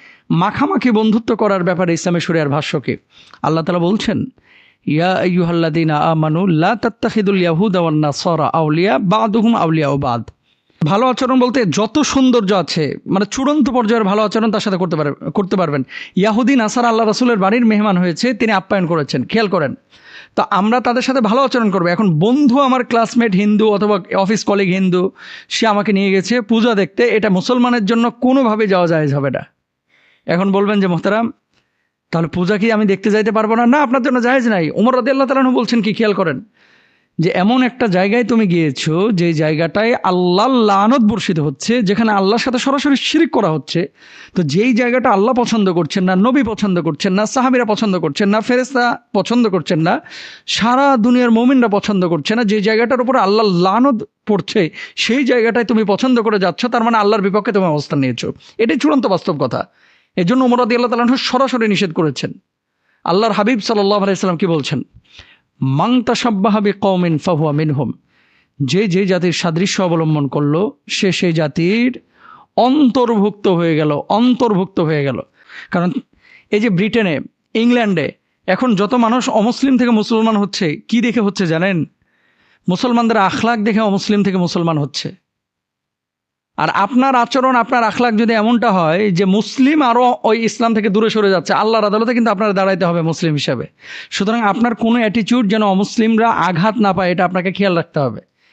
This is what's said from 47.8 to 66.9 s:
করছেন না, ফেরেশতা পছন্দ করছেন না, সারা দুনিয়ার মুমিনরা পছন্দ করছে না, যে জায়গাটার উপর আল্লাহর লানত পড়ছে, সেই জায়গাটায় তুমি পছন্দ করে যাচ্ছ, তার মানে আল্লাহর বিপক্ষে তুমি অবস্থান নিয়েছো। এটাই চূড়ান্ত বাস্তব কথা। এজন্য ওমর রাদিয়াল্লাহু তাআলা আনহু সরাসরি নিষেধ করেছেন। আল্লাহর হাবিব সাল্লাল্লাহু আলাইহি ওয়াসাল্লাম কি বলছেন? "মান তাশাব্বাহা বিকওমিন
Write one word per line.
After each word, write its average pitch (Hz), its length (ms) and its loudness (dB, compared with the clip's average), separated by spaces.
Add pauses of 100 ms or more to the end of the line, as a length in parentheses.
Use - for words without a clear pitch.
করছেন 165 300 -2
না, 214 120 2
ফেরেশতা 247 560 0 (160)
পছন্দ 220 360 0
করছেন 175 300 -2
না, 190 220 0 (440)
সারা 262 520 2
দুনিয়ার 247 340 2
মুমিনরা 240 360 4
পছন্দ 196 400 0
করছে 170 280 -2
না, 240 80 0
যে 214 180 0
জায়গাটার 226 400 0
উপর 254 140 0
আল্লাহর 214 340 2
লানত 202 540 2 (240)
পড়ছে, 190 420 0 (260)
সেই 269 280 0
জায়গাটায় 233 420 0
তুমি 220 180 2
পছন্দ 233 380 0
করে 208 180 0
যাচ্ছ, 180 260 -2
তার 233 180 -2
মানে 233 140 2
আল্লাহর 208 240 2
বিপক্ষে 202 300 -2
তুমি 196 140 0
অবস্থান 151 340 -2
নিয়েছো। 123 340 -4 (240)
এটাই 233 200 0
চূড়ান্ত 277 300 2
বাস্তব 165 360 -2
কথা। - 240 -4 (480)
এজন্য 214 280 2
ওমর 240 160 2
রাদিয়াল্লাহু 240 300 0
তাআলা 240 140 -2
আনহু 247 140 2
সরাসরি 254 500 -2
নিষেধ 185 260 -2
করেছেন। 147 380 -4 (720)
আল্লাহর 202 300 0
হাবিব 214 260 0
সাল্লাল্লাহু 202 440 0
আলাইহি 196 80 0
ওয়াসাল্লাম 180 260 -2
কি 185 100 -2
বলছেন? 143 340 -2 (800)
"মান 165 400 0
তাশাব্বাহা 214 580 0
বিকওমিন 190 580 0